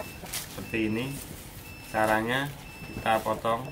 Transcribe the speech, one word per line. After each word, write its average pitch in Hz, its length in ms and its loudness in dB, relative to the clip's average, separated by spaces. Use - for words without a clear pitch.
Seperti - 640 0
ini 117 140 0
caranya, 110 560 4
kita 110 320 2
potong. 113 480 2